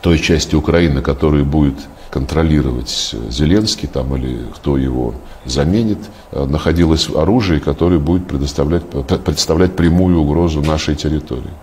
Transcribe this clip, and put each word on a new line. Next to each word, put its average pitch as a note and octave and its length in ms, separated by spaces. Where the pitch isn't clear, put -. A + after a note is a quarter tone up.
той E2 180
части - 360
Украины, D#2 460
которую C#2+ 440
будет C#2+ 320
контролировать C#2 1040
Зеленский D#2 580
там, C2+ 280
или B1+ 240
кто C#2+ 220
его B1 360
заменит, F2 520
э, C#2 140
находилось D#2+ 640
оружие, F2+ 500
которое D#2+ 400
будет F2+ 280
предоставлять, C#2+ 600
п-, C#2 280
представлять F2 580
прямую E2+ 440
угрозу D#2 420
нашей D#2 340
территории D2 560